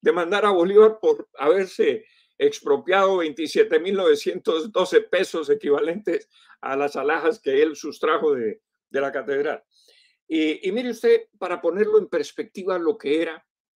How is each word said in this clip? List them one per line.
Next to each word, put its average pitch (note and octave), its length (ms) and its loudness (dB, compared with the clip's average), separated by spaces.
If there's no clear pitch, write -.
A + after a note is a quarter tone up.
demandar F3 440 0
a G#3 60 4
Bolívar G3+ 500 6
por D3+ 340 0
haberse E3+ 680 0
expropiado D3+ 800 0
veintisiete D#3 640 0
mil F#3+ 140 -4
novecientos F3 760 0
doce F3 300 2
pesos E3 500 -4
equivalentes D3+ 800 -2
a C3+ 160 -6
las C#3+ 200 -4
alhajas D3+ 440 -2
que C3+ 220 2
él D#3 120 0
sustrajo D#3 600 -2
de, A2+ 280 -6
de C3+ 100 -4
la C#3 100 -2
catedral. C#3 540 -4
Y, D#3 420 -2
y F#3 40 -4
mire B3 180 -4
usted, A#3 380 2
para F3 220 -6
ponerlo G#3 380 2
en F#3+ 100 -2
perspectiva, F3+ 680 -6
lo D#3+ 180 0
que D3+ 260 -2
era E3 220 -8